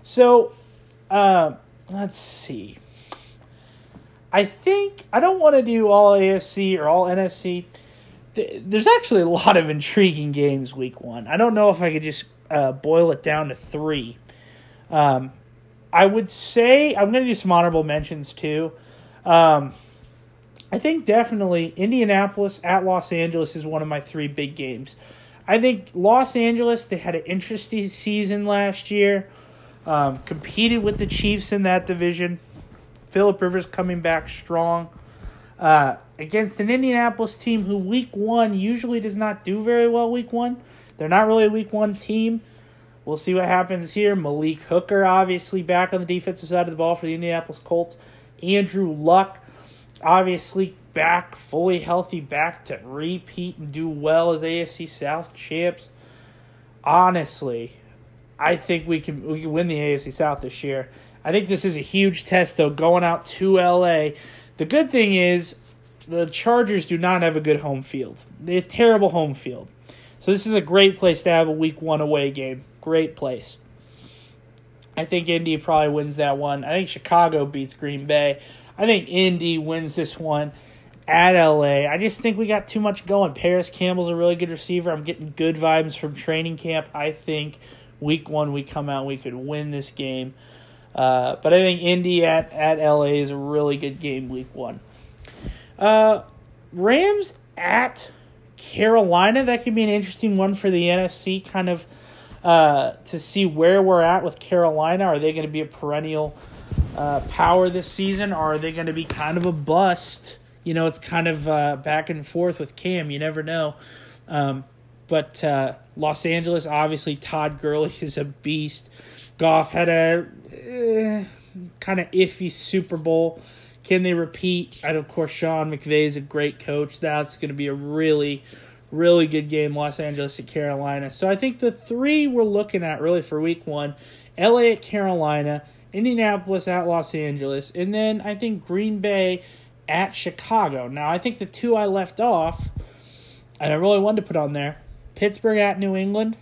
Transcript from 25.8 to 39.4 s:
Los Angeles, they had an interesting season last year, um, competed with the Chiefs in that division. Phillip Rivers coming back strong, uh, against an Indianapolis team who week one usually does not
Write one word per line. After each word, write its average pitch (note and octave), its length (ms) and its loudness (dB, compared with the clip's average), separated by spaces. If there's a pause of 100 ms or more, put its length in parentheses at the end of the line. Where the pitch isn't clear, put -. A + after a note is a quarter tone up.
Los A#3 400 4
Angeles, A#3 500 0
they F#3 120 -6
had E3+ 180 -6
an D#3 100 -6
interesting G3+ 640 -6
season G#3 580 -4
last G3+ 460 -2
year, G3+ 360 2 (600)
um, C#3+ 380 0
competed G#3+ 580 -2
with G#3 140 -2
the G3+ 100 -4
Chiefs G#3 440 -2
in G3+ 120 0
that F#3 240 2
division. F3 520 -4 (680)
Phillip G3 320 2
Rivers F3+ 240 -2
coming F3+ 360 -6
back E3 280 -2
strong, E3+ 600 -4 (680)
uh, D3+ 380 6 (240)
against G3+ 400 -4
an G#3 100 -2
Indianapolis A#3+ 640 0
team A3+ 280 -2
who G3+ 140 -2
week A3 340 -2
one A3 420 0
usually A#3 460 -2
does G3+ 160 -6
not G#3+ 280 -4